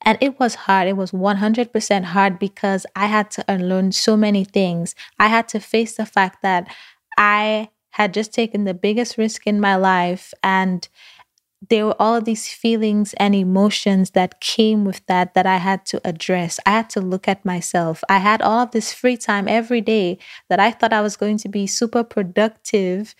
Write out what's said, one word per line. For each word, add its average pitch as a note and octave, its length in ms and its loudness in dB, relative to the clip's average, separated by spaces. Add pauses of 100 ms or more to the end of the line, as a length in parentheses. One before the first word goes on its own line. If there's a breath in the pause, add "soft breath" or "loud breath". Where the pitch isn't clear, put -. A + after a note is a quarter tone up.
And A3 160 2
it C4+ 200 0
was A#3+ 160 0
hard. F#3+ 320 0
It G3 100 -2
was F#3+ 160 -6
one G3 240 0
hundred A3 340 0
percent G3+ 340 -2
hard F#3 340 0
because G3 460 -4 (100)
I G3+ 100 -2
had G#3+ 260 0
to - 160 -8
unlearn F#3+ 440 0
so G#3+ 260 2
many G#3 260 2
things. F3 520 -2 (240 loud breath)
I G#3 80 6
had A3+ 220 2
to G#3+ 100 -6
face A3 360 -2
the G#3+ 100 -6
fact F#3+ 360 0
that F#3 260 0 (500 loud breath)
I G#3+ 520 2 (220)
had G#3 220 -2
just A3 200 -4
taken A3 300 -2
the F#3+ 100 -2
biggest G#3+ 440 -2
risk A3 280 -2
in G#3 140 0
my G3 160 4
life, F#3 680 0
and F#3+ 460 0 (840 loud breath)
there G#3+ 160 2
were - 160 0
all A3+ 140 4
of A3+ 100 -2
these A3+ 260 -4
feelings G#3+ 640 0
and G3+ 180 4
emotions F#3+ 760 2
that F#3 300 0
came A3 420 2
with F#3+ 220 -4
that, F3+ 300 0
that F#3 100 4
I F#3+ 120 2
had F#3+ 300 -2
to - 160 -6
address. F3 640 -4
I G3 60 4
had A3+ 200 0
to G#3 100 -2
look F#3 260 -4
at F#3+ 180 -2
myself. F3 640 -4
I G3 80 4
had F#3+ 240 2
all A3+ 200 2
of A#3+ 100 -2
this A3 200 -4
free B3 240 0
time G3+ 320 -2
every A#3 320 0
day G3+ 380 -2 (320 loud breath)
that F3+ 100 2
I G#3+ 120 4
thought A3 200 0
I G#3+ 100 2
was G#3 140 -4
going G#3+ 220 -2
to G#3+ 120 -8
be G3+ 180 -4
super A#3 360 -2
productive, G#3 1160 -2